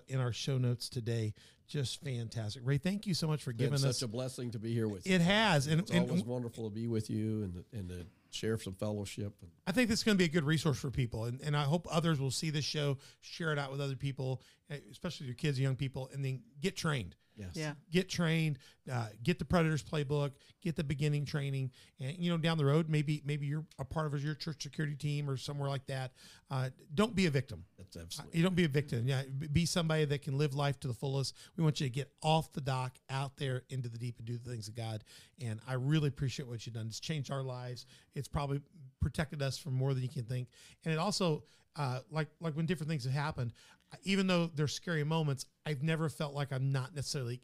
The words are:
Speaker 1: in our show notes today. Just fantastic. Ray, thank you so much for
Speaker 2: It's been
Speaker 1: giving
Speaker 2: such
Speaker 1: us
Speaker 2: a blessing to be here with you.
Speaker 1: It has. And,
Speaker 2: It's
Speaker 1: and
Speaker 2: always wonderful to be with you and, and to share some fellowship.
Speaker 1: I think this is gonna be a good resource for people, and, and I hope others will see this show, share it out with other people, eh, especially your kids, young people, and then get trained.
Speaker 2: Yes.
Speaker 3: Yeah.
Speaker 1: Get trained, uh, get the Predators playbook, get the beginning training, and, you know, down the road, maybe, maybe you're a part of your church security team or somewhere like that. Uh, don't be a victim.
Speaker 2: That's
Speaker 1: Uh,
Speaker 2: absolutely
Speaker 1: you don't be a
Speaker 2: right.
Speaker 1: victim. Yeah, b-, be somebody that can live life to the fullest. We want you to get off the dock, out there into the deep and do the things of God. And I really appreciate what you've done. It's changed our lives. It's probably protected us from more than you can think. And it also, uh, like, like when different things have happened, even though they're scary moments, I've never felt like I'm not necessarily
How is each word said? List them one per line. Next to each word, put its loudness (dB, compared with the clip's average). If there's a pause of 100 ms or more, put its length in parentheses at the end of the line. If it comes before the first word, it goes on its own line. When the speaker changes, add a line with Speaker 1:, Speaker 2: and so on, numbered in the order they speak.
Speaker 1:
in 0
our 2
show 0
notes 0
today. -2 (320)
Just -4
fantastic. -4
Ray, 4
thank -2
you 2
so 0
much 0
for -4
Speaker 2:
It's -6
been 2
Speaker 1:
giving 2
Speaker 2:
such 4
Speaker 1:
us 0
Speaker 2:
a -2
blessing -4
to -4
be -2
here 2
with -4
you. 4
Speaker 1:
It 8
has. 6
And, 4
Speaker 2:
It's -2
Speaker 1:
and 4
Speaker 2:
always 2
wonderful -4
to -8
be -4
with 0
you 0
and, -6
and -6
to -8 (240)
share -2
some -8
fellowship. -4 (340)
Speaker 1:
I 0
think 4
this 2
is -2
gonna 6
be 6
a 4
good 2
resource 4
for -4
people, 0
and, -6
and 0
I 2
hope 2
others 4
will 0
see -2
this 0
show, 0 (240)
share -4
it 0
out -4
with -6
other -2
people, -4 (280)
eh, -8 (120)
especially -8
your -6
kids, 2
young 2
people, -6
and -4
then -4 (180)
get -2
trained. -2 (200)
Speaker 2:
Yes. -10
Speaker 3:
Yeah. -4 (180)
Speaker 1:
Get 2
trained, 2 (340)
uh, -2 (160)
get 2
the -4
Predators 4
playbook, 0 (280)
get -2
the 0
beginning 0
training, -2 (280)
and, -6
you 2
know, 2
down 4
the 6
road, 6
maybe, 2
maybe -2
you're -2 (140)
a -4
part 0
of 0
your 0
church -6
security -2
team -2
or -2
somewhere -4
like -4
that. -4 (380)
Uh, 0 (260)
don't 2
be 6
a 6
victim. 0 (140)
Speaker 2:
That's -16
Speaker 1:
Uh, -10
Speaker 2:
absolutely -8
Speaker 1:
you 6
don't 4
be 6
a 6
Speaker 2:
right. 2
Speaker 1:
victim. 0
Yeah, 2
b-, -6
be 4
somebody 2
that 0
can -4
live 2
life 0
to -4
the -2
fullest. -2 (220)
We 4
want 4
you 2
to 0
get -4
off 4
the -6
dock, -2 (100)
out -2
there -2
into -4
the -10
deep -6
and -12
do -4
the -8
things -8
of -12
God. -6 (380)
And -4
I -4
really 4
appreciate -4
what -8
you've -10
done. -4
It's -8
changed -4
our -2
lives. -8 (280)
It's -6
probably 0 (400)
protected -2
us -2
from -6
more 2
than -2
you -4
can -6
think. -6 (360)
And 0
it 0
also, 2 (320)
uh, -2 (100)
like, -2 (120)
like -2
when 0
different -2
things -2
have 0
happened, -2 (500)
even 4
though 4
they're 2
scary -2
moments, 2 (220)
I've -2
never 2
felt -4
like -2
I'm 2
not -2
necessarily -4